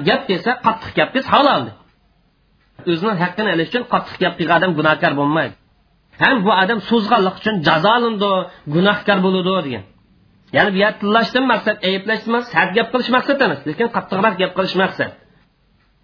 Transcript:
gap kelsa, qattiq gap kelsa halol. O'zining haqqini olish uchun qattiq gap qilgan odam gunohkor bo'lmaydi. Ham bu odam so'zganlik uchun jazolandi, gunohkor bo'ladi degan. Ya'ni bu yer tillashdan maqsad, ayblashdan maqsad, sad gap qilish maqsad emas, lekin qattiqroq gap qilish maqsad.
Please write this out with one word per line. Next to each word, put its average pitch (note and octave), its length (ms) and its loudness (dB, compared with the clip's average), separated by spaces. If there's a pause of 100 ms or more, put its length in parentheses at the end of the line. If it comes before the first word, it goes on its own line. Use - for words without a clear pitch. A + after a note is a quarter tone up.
gap A#3+ 200 2
kelsa, F#3+ 340 -2
qattiq - 360 -2
gap D#3 180 2
kelsa C4 180 -4
halol. A3+ 340 4 (1160)
O'zining F3 380 -2
haqqini F3 320 -2
olish E3 200 0
uchun B3 160 -2
qattiq - 320 -4
gap F3 180 0
qilgan E3+ 200 2
odam F3+ 180 2
gunohkor D3+ 420 2
bo'lmaydi. C#3+ 400 0 (640)
Ham A3 180 2
bu G3+ 140 2
odam F#3+ 280 2
so'zganlik G3 560 0
uchun G#3+ 240 -4
jazolandi, G3+ 720 2 (340)
gunohkor G3 540 2
bo'ladi F#3 380 0
degan. C3 260 -6 (720)
Ya'ni F#3 180 2
bu F#3 60 0
yer G#3 160 2
tillashdan A3+ 520 0
maqsad, G#3+ 340 0
ayblashdan G#3 520 -4
maqsad, A#3+ 200 -2
sad F3 200 0
gap A3+ 180 0
qilish A#3 220 -2
maqsad B3+ 300 2
emas, E3+ 220 0
lekin F#3 240 -2
qattiqroq G3 500 -2
gap F3+ 160 -2
qilish F#3 240 -2
maqsad. F#3 340 -2 (920)